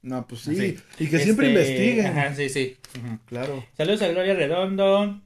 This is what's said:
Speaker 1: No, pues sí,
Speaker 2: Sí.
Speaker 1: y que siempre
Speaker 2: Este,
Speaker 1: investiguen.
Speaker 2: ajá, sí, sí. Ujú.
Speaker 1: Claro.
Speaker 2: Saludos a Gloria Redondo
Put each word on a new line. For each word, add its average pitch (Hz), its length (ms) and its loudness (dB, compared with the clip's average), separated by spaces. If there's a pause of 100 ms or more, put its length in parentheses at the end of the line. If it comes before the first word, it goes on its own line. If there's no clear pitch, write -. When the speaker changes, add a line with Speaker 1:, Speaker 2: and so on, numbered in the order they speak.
Speaker 1:
No, 127 260 -8
pues 117 140 -16
sí, 156 140 -4
Speaker 2:
Sí. 190 220 -4 (220)
Speaker 1:
y 160 80 -2
que 156 120 2
siempre 220 280 4
Speaker 2:
Este, 160 400 4
Speaker 1:
investiguen. 208 300 2
Speaker 2:
ajá, 143 180 0
sí, 139 140 -2
sí. 131 280 -4 (200)
Ujú. 117 280 -10
Speaker 1:
Claro. 127 400 -8 (100)
Speaker 2:
Saludos 202 280 0
a 185 60 0
Gloria 185 260 0
Redondo 196 920 2